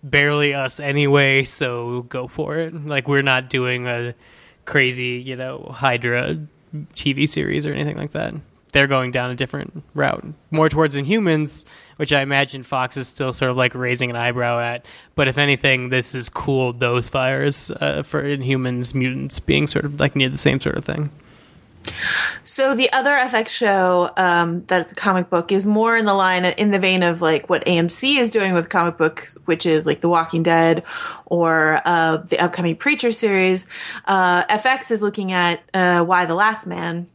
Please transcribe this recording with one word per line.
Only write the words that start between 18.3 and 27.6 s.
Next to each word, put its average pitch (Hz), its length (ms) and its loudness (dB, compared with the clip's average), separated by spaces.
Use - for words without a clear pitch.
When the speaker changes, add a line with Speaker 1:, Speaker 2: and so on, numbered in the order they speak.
Speaker 1:
mutants 131 460 -2
being 143 260 0
sort 147 200 -2
of, 147 140 -8
like, 139 160 0
near 131 140 2
the 139 80 -6
same 135 240 0
sort - 140 -4
of - 100 -8
thing. 147 240 -4
Speaker 2:
So 269 320 0
the 247 180 2
other 277 240 2
F 254 160 0
X 226 180 0
show, 185 680 2
um, 170 500 2
that's 180 240 0
a - 40 -16
comic 185 360 0
book 170 200 0
is 196 140 2
more 220 320 2
in 226 80 2
the 202 80 4
line, 185 320 2
in 208 240 2
the 196 80 2
vein 185 240 2
of, 175 220 2
like, 160 260 0
what 175 140 2